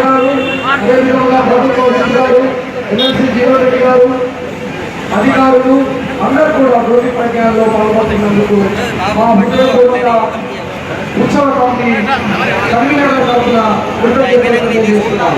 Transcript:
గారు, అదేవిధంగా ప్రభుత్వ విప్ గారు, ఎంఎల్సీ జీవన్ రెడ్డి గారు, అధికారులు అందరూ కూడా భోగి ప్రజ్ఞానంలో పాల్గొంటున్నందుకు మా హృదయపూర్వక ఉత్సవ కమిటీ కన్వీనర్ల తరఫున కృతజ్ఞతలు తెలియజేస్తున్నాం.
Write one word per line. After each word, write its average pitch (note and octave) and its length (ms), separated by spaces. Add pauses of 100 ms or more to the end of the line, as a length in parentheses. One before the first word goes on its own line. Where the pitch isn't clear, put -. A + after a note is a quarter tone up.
గారు, C4 300 (420)
అదేవిధంగా B3+ 640 (100)
ప్రభుత్వ B3+ 440
విప్ A#3+ 240
గారు, B3+ 240 (520)
ఎంఎల్సీ C4 340 (100)
జీవన్ B3+ 260
రెడ్డి B3 220
గారు, B3+ 240 (1080)
అధికారులు C4 600 (480)
అందరూ D4+ 320
కూడా B3 300
భోగి B3 300
ప్రజ్ఞానంలో A3+ 580
పాల్గొంటున్నందుకు G#3 840 (600)
మా A3+ 100 (120)
హృదయపూర్వక B3 680 (1120)
ఉత్సవ C#4+ 240 (120)
కమిటీ B3 300 (840)
కన్వీనర్ల C4+ 560
తరఫున A#3+ 320 (400)
కృతజ్ఞతలు A#3+ 580 (140)
తెలియజేస్తున్నాం. G#3 640